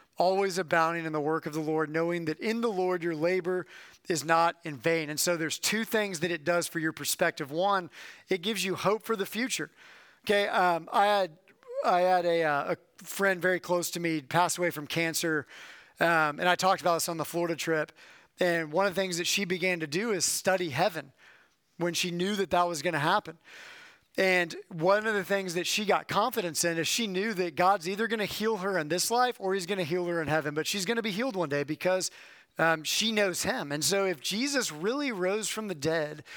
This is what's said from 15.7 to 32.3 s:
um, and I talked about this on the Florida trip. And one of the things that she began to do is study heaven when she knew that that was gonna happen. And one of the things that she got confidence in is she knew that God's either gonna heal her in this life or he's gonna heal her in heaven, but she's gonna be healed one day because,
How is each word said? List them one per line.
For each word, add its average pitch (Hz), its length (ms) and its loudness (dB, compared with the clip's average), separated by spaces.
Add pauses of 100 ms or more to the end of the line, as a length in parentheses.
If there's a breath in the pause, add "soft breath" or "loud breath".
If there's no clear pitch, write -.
um, 156 400 2
and 180 80 2
I 180 80 4
talked 190 240 2
about 175 140 2
this 160 140 -2
on 170 80 -4
the 156 80 -4
Florida 170 300 -2
trip. 160 380 -2 (480 loud breath)
And 165 320 0
one 190 140 2
of 185 80 0
the 185 60 -2
things 185 180 -2
that 175 100 -2
she 196 160 2
began 180 360 0
to 160 60 -4
do 185 240 -2
is 180 140 0
study 185 460 0
heaven 143 420 -2 (640 loud breath)
when 170 180 -2
she 180 160 0
knew 180 240 0
that 190 160 -2
that 175 160 4
was 165 160 -4
gonna 160 160 0
happen. 170 400 0 (800 loud breath)
And 180 400 2 (100)
one 196 400 2
of 220 80 0
the 202 80 0
things 190 320 -2
that 170 140 -2
she 214 160 0
got 185 240 0
confidence 202 560 0
in 170 120 0
is 160 120 -2
she 233 180 0
knew 202 280 -2
that 175 200 -4
God's 180 340 2
either 208 200 -2
gonna 214 160 -2
heal 214 320 -2
her 190 200 -2
in 156 120 -2
this 180 240 0
life 247 260 4
or 190 160 0
he's 190 120 -2
gonna 185 180 -2
heal 175 220 0
her 170 140 0
in 156 60 -2
heaven, 147 280 0
but 151 120 -2
she's 196 180 -2
gonna 226 180 -2
be 208 100 -2
healed 220 240 -2
one 170 120 0
day 143 140 0
because, 165 480 0 (480 loud breath)